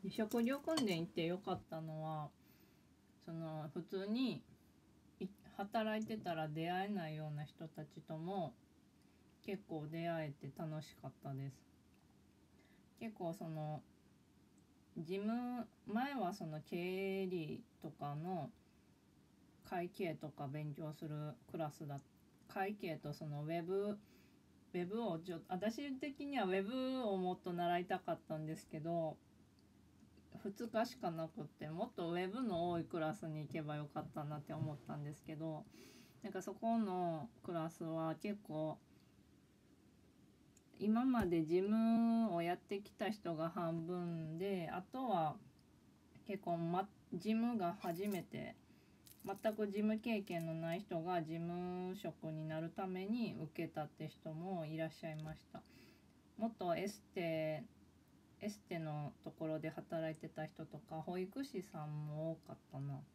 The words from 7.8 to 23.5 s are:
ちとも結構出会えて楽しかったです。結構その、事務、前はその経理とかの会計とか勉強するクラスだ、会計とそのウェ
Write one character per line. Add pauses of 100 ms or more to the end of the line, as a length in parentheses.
ち
と
も (920)
結
構
出
会 (120)
え
て
楽
し
か
っ (120)
た
で
す。 (1400)
結
構
そ
の、 (1120)
事
務、 (220)
前
は
そ
の
経
理 (180)
と
か
の (1160)
会
計
と
か
勉
強
す
る (160)
ク
ラ
ス
だ、 (480)
会
計
と
そ
の
ウ
ェ